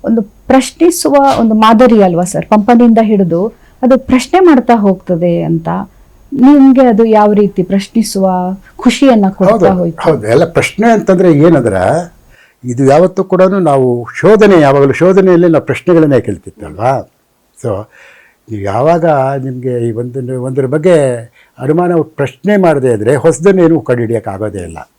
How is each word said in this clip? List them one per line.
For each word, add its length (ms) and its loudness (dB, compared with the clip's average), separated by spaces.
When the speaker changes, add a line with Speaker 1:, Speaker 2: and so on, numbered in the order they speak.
Speaker 1:
ಒಂದು 180 -2
ಪ್ರಶ್ನಿಸುವ 920 -2
ಒಂದು 140 0
ಮಾದರಿ 480 4
ಅಲ್ವಾ 220 0
ಸರ್? 220 -6
ಪಂಪನಿಂದ 560 2
ಹಿಡಿದು 440 0
ಅದು 160 2
ಪ್ರಶ್ನೆ 420 -2
ಮಾಡ್ತಾ 360 2
ಹೋಗ್ತದೆ 680 -2
ಅಂತ. 260 -4
ನಿಮ್ಗೆ 540 4
ಅದು 180 2
ಯಾವ 280 2
ರೀತಿ 300 0
ಪ್ರಶ್ನಿಸುವ 680 -2
ಖುಷಿಯನ್ನ 520 2
ಕೊಡ್ತಾ 240 0
Speaker 2:
ಹೌದು, 200 2
Speaker 1:
ಹೋಯ್ತು? 380 -2
Speaker 2:
ಹೌದು. 160 -4
ಎಲ್ಲ 260 0
ಪ್ರಶ್ನೆ 400 -2
ಅಂತಂದ್ರೆ 400 2
ಏನಂದ್ರೆ, 800 0
ಇದು 200 -6
ಯಾವತ್ತೂ 400 2
ಕೂಡನೂ 340 0
ನಾವು 560 -2
ಶೋಧನೆ, 460 4
ಯಾವಾಗಲೂ 320 2
ಶೋಧನೆಯಲ್ಲಿ 560 2
ನಾವು 160 0
ಪ್ರಶ್ನೆಗಳನ್ನೇ 560 0
ಕೇಳ್ತಿತ್ತಲ್ವಾ? 920 -8
So 260 -8
ನೀವು 120 -10
ಯಾವಾಗ 440 -2
ನಿಮ್ಗೆ 440 -6
ಈ 40 -4
ಒಂದನ್ನು, 500 -8
ಒಂದರ 240 -4
ಬಗ್ಗೆ 500 0
ಅನುಮಾನ 340 -2
ಪ್ರಶ್ನೆ 540 -4
ಮಾಡದೇ 360 0
ಇದ್ರೆ 240 0
ಹೊಸದನ್ನೇನು 640 0
ಕಂಡುಹಿಡಿಯಕ್ಕೆ 500 -4
ಆಗೋದೇ 280 -8
ಇಲ್ಲ. 400 -16